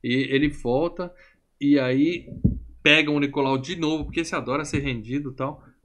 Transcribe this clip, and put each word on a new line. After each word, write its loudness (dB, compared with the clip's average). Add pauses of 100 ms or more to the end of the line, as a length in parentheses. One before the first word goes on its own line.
E 0
ele 2
volta -2 (480)
e 4
aí 2 (580)
pegam 6
o 2
Nicolau 0
de -6
novo, 0
porque -4
esse -4
adora -2
ser -4
rendido -6
e -16
tal. -6 (220)